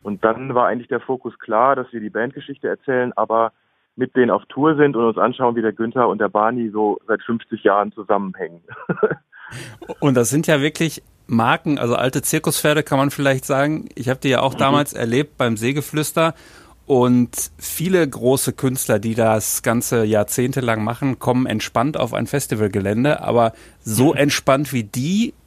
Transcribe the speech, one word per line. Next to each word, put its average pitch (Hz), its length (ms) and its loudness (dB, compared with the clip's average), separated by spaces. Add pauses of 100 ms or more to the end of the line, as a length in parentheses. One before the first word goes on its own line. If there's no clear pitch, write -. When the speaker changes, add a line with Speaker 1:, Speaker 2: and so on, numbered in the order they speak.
Speaker 1:
Und 101 220 -6
dann 123 300 0
war 120 120 4
eigentlich 117 220 -2
der 120 120 -4
Fokus 127 380 -8
klar, 123 380 2
dass 123 160 -8
wir 117 80 -8
die 107 80 -8
Bandgeschichte 131 580 -6
erzählen, 123 500 -2
aber 113 360 0 (440)
mit 127 200 -2
denen 120 140 6
auf 92 160 2
Tour 151 300 0
sind 143 200 4
und 117 80 2
uns 110 140 2
anschauen, 120 380 0
wie 117 40 0
der 110 140 0
Günther 117 340 0
und 107 140 0
der 98 80 0
Barney 113 400 0
so 104 360 0
seit 104 160 -2
fünfzig 117 420 -6
Jahren 101 280 2
zusammenhängen. 95 720 -4 (260)
<laughs> - 1120 -8
Speaker 2:
Und 135 160 4
das 120 140 2
sind 139 160 0
ja 147 160 2
wirklich 156 400 -2 (240)
Marken, 131 520 0
also 120 180 0
alte 131 260 0
Zirkuspferde 156 600 0
kann 147 140 -2
man 139 140 2
vielleicht 135 340 -2
sagen. 143 500 -2
Ich 113 140 -6
habe 127 120 -2
die 139 100 0
ja 123 100 4
auch 131 140 0
Speaker 1:
Mhm. - 40 -10
Speaker 2:
damals 143 360 2
erlebt 120 420 -2
beim 113 220 0
Seegeflüster. 147 760 -2 (540)
Und 123 720 2
viele 170 500 0
große 123 460 0
Künstler, 127 460 -2
die 113 140 -4
das 110 480 0
Ganze 117 420 0
jahrzehntelang 110 800 0
machen, 120 360 -2
kommen 127 260 2
entspannt 123 560 -2
auf 117 140 -2
ein 120 120 -2
Festivalgelände. 107 960 0
Aber 113 320 2 (280)
so 120 320 2
Speaker 1:
Mhm. 127 40 0
Speaker 2:
entspannt 139 560 0
wie 120 120 -2
die 175 500 -2 (120)